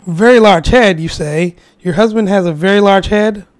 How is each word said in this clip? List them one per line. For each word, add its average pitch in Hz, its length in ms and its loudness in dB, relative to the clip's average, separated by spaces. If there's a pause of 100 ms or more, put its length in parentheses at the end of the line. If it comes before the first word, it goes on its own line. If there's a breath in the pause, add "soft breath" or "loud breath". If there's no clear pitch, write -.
Very 220 340 2
large 196 280 2
head, 208 320 2
you 160 100 -8
say? 160 460 -6 (260 soft breath)
Your 175 140 -4
husband 214 340 0
has 196 160 0
a 170 80 -4
very 190 260 0
large 196 280 2
head? 208 380 -2 (140)